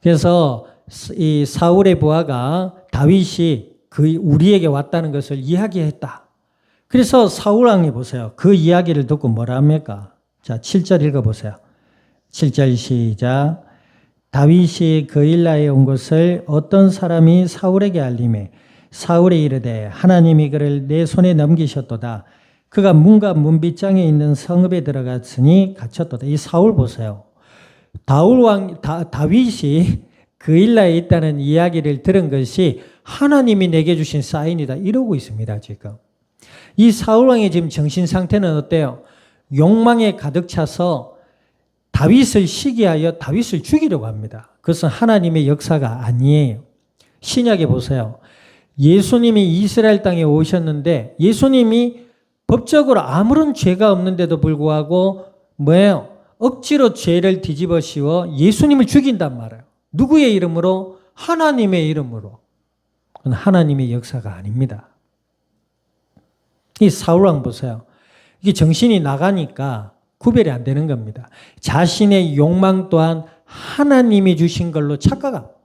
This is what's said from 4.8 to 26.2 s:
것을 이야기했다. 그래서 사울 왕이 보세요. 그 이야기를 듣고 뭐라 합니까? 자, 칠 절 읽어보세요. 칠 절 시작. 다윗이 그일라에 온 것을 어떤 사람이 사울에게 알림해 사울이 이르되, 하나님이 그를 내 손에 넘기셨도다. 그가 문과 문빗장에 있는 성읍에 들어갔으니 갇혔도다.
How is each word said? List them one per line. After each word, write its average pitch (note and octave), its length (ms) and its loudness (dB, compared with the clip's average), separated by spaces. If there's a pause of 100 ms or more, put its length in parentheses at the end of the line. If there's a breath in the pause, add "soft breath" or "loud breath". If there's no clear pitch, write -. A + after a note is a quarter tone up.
것을 C#3+ 260 -8
이야기했다. E3 880 -6 (640)
그래서 B3 400 2
사울 G#3+ 380 0
왕이 F3+ 260 2
보세요. A#2 420 -10
그 G3 200 2
이야기를 E3 520 2
듣고 D3 220 -2
뭐라 A#2 280 -4
합니까? C#3+ 580 -2 (280)
자, A2+ 180 -10
칠 - 240 -2
절 E3+ 180 2
읽어보세요. A2+ 540 -2 (720)
칠 C#3+ 220 -2
절 C3 240 0
시작. B2 880 -4 (680 soft breath)
다윗이 D#3+ 800 2
그일라에 D#3 600 2
온 C3+ 160 2
것을 D#3+ 640 0
어떤 E3+ 440 2
사람이 E3+ 560 2
사울에게 F#3+ 540 -2
알림해 A#2 500 -4 (400 soft breath)
사울이 E3+ 520 2
이르되, A#2+ 440 -6
하나님이 D#3+ 640 4
그를 C#3+ 360 -4
내 D#3 200 -2
손에 F3+ 280 2
넘기셨도다. C#3 880 -2 (440 soft breath)
그가 G3 240 2
문과 G3 420 6
문빗장에 E3+ 680 0
있는 D3+ 300 2
성읍에 F3 480 0
들어갔으니 C3+ 920 0
갇혔도다. C3 500 -10